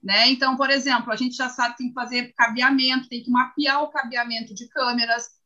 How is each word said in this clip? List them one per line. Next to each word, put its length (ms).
né? 300
Então, 260
por 140
exemplo, 400
a 40
gente 200
já 120
sabe 260
que 40
tem 120
que 40
fazer 400
cabeamento, 720
tem 140
que 80
mapear 540
o 80
cabeamento 640
de 140
câmeras, 580